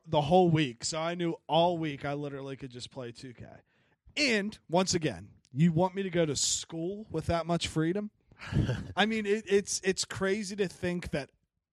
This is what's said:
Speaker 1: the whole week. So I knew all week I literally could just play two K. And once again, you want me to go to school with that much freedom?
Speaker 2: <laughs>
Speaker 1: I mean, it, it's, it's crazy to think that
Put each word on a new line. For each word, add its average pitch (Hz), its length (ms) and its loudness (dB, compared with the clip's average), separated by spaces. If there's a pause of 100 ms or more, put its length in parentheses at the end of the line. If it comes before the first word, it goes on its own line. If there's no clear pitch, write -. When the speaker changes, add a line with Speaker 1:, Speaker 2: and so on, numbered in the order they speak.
Speaker 1:
the 156 140 4
whole 175 280 6
week. 156 360 0
So 160 140 -4
I 170 160 -2
knew 170 200 -2 (120)
all 170 300 4
week 147 280 -6
I 143 80 -4
literally 139 420 -8
could 135 160 -12
just 123 200 -14
play 123 200 -12
two 123 220 -16
K. 104 120 -18 (680)
And 214 420 0 (120)
once 180 240 2
again, 120 340 -2 (260)
you 160 200 6
want 180 220 2
me 196 80 -2
to 190 60 -4
go 170 160 2
to 143 120 -2
school 185 760 -4
with 160 140 -4
that 170 200 0
much 170 220 0
freedom? 180 420 0 (440)
Speaker 2:
<laughs> - 420 0
Speaker 1:
I 196 100 4
mean, 220 200 0
it, 214 220 2
it's, 196 360 2
it's 185 220 0
crazy 190 520 -2
to 196 100 0
think 175 440 -4
that 147 180 -4 (440)